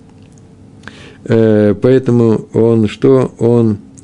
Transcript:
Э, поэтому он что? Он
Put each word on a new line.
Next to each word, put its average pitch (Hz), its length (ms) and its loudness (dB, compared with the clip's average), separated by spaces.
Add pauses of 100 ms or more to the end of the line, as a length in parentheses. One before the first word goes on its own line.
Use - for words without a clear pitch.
(1200)
Э, 107 500 0
поэтому 120 800 0
он 113 380 0
что? 131 480 0
Он 117 400 0 (260)